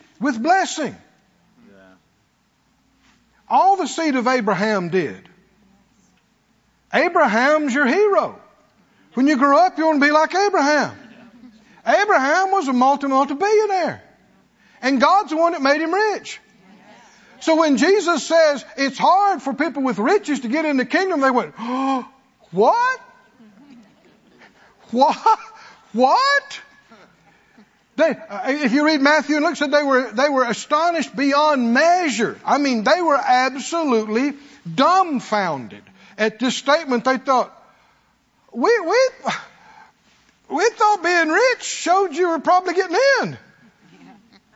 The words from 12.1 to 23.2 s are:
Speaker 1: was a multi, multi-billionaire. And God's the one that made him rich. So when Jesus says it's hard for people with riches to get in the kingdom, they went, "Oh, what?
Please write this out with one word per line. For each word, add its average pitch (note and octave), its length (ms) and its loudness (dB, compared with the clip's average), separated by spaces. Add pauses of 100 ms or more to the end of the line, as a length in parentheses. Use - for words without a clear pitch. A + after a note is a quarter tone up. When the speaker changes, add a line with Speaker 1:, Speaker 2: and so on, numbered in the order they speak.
Speaker 1:
was F#4+ 160 0
a C4+ 60 -2
multi, C4+ 340 2
multi-billionaire. D#4 920 0 (800)
And B3+ 200 0
God's F4+ 300 2
the D#4 60 -2
one E4+ 160 2
that D#4 80 -6
made C#4+ 200 2
him E4 120 -2
rich. G4+ 460 -4 (1000)
So D#4+ 180 0
when D4+ 200 2
Jesus E4+ 480 0
says D#4 380 2 (140)
it's C4+ 200 -4
hard F4+ 440 2
for C4+ 120 -6
people C#4 300 -4
with B3 140 -2
riches C#4 440 -2
to A#3 60 -10
get D#4 180 -2
in D4 120 -2
the B3+ 80 -2
kingdom, F4+ 340 -2
they C4+ 120 2
went, G3 280 -2
"Oh, B3+ 480 -6 (440)
what? A4+ 480 0 (1900)